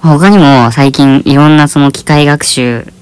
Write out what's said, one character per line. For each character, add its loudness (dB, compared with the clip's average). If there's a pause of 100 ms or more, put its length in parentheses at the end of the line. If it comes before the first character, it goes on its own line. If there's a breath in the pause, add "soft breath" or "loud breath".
他 2
に 4
も 2
最 0
近 0
い 0
ろ 2
ん 2
な 0
そ -4
の 0
機 -12
械 0
学 -2
習 -6 (160)